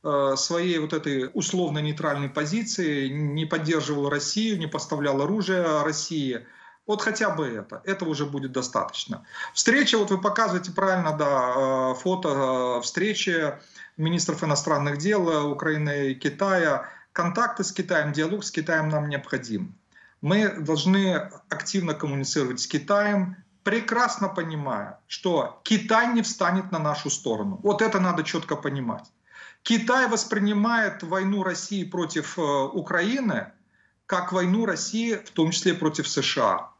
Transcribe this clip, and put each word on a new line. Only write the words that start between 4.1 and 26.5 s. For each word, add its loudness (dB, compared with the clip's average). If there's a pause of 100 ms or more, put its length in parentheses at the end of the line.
не -4
поставлял -2
оружие 2
России. -2 (420)
Вот 0
хотя 0
бы -2
это, -8
этого -2
уже -2
будет -6
достаточно. -4 (300)
Встреча, 4
вот 2
вы 2
показываете 0
правильно, 2
да, 2
э, 2
фото, -2
э, 0
встречи 0 (440)
министров 0
иностранных 0
дел, 2
э, 2
Украины 0
и -2
Китая. 2 (240)
Контакты 0
с -4
Китаем, 0
диалог 0
с -8
Китаем 0
нам 0
необходим. -4 (460)
Мы 4
должны 2 (200)
активно -2
коммуницировать -2
с -4
Китаем, 2 (280)
прекрасно 0
понимая, -4 (100)
что -2
Китай 2
не 4
встанет 0